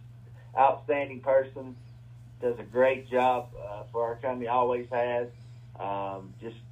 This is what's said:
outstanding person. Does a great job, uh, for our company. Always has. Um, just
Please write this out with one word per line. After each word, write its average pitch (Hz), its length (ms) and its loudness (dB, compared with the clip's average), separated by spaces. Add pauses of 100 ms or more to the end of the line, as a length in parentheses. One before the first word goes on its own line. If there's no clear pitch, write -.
(580)
outstanding 135 640 2
person. 131 560 0 (640)
Does 120 180 -2
a 107 60 -10
great 127 440 2
job, 127 420 2 (120)
uh, 104 300 -10
for 117 120 0
our 117 120 -2
company. 123 320 -4
Always 123 420 2
has. 120 380 0 (500)
Um, 98 640 -6
just 113 160 -10 (160)